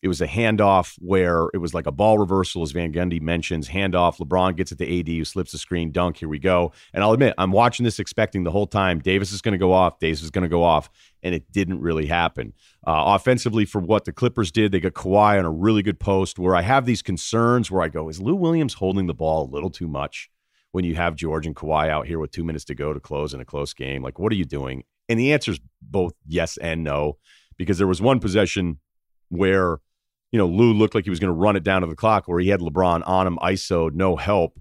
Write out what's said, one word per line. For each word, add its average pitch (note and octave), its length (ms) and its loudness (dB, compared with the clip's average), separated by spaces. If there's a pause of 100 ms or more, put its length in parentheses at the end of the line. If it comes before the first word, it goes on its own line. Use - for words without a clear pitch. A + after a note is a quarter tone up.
It F#2+ 60 0
was E2+ 120 -2
a F2 60 0
handoff G2+ 720 2
where F2 560 2
it F#2+ 40 -2
was E2+ 160 -6
like E2+ 120 -2
a D#2 60 -4
ball G#2 260 4
reversal, F#2+ 460 0
as C#2+ 80 -6
Van E2+ 200 -4
Gundy E2+ 280 -2
mentions. D#2+ 480 -4
Handoff, F2 500 0
LeBron F2+ 380 0
gets F2 160 -4
it - 60 -16
to F2+ 60 -4
A F2 200 -2
D, E2 140 -4
who D#2 60 -4
slips - 280 -8
the E2 60 -12
screen, E2 340 -4
dunk, F2 240 0
here D#2+ 120 -10
we D2+ 120 -6
go. F2 320 2 (200)
And G2 120 0
I'll G#2+ 80 6
admit, B2 260 4
I'm F#2 140 2
watching A#2 320 4
this A2+ 160 -2
expecting G2+ 420 -2
the E2+ 80 -2
whole G2 160 0
time, F#2+ 320 0
Davis F#2+ 320 0
is G2 100 -10
gonna G2+ 180 -2
go F#2 140 4
off, F#2 280 2
Davis D#2+ 200 -2
is D#2 120 -12
gonna F2+ 160 -2
go E2+ 160 2
off, D#2 260 2 (320)
and F2+ 140 -2
it - 160 -10
didn't F#2 300 -2
really D#2+ 240 -2
happen. D#2 460 -2 (320)
Uh, D#2+ 300 4
offensively, A2+ 500 2
for G2+ 160 -4
what G2 240 0
the F2+ 80 -8
Clippers A#2+ 380 -2
did, G#2+ 220 2
they F#2+ 80 2
got F2 140 -4
Kawhi G2+ 440 4
on F#2+ 60 2
a E2 80 -2
really G2+ 320 2
good G2 160 -4
post F#2+ 360 0
where F#2 200 2
I F2 60 2
have B2+ 220 2
these A#2+ 160 0
concerns A#2 680 0
where F#2+ 100 0
I D#2+ 60 0
go, D#2 220 -6
"Is D#2 120 -12
Lou A2+ 140 0
Williams E3 400 0
holding F#2+ 320 -2
the E2 80 -2
ball D#2+ 300 0
a B1+ 100 -12
little D#2 160 -6
too - 160 -10
much D2+ 460 -8 (400)
when F#2 120 -2
you E2 120 -2
have E2+ 180 0
George D#2 320 -4
and D#2 80 -6
Kawhi D#2 340 0
out D2+ 200 -2
here E2 100 -6
with D2+ 140 -8
two E2+ 100 -8
minutes D#2+ 220 -6
to D2 100 -10
go C#2+ 180 -4
to D2 60 -6
close D2 340 -6
in C2+ 80 -12
a B1 40 -14
close C#2+ 280 -8
game? C2+ 300 -8
Like, C2 160 -12
what G#2 140 -2
are A2 40 -2
you F#2 80 0
doing?" C2 380 -8 (260)
And A#2 80 0
the B2+ 160 2
answer's A#2 280 -2 (200)
both F2+ 340 -2 (120)
yes E2 300 -2
and E2 260 -4
no, D2 360 -2 (380)
because F2+ 220 -2
there G2 80 4
was F#2 160 0
one C3 160 4
possession F#2+ 600 0 (480)
where, F#2 500 0 (540)
you A#2 60 2
know, G2 80 4
Lou G#2+ 260 4
looked G#2+ 220 2
like G#2 100 0
he G2+ 60 -6
was E2+ 100 -2
gonna F#2 120 0
run G2 240 2
it F2+ 60 -2
down F#2+ 200 2
to F2 40 -2
the D#2+ 80 -6
clock A2 320 0
where F2 140 0
he F2+ 80 2
had G2 120 2
LeBron E2+ 460 2
on F#2 200 2
him, F2 160 -2
iso, E2+ 500 0
no F2+ 240 0
help. F#2 440 0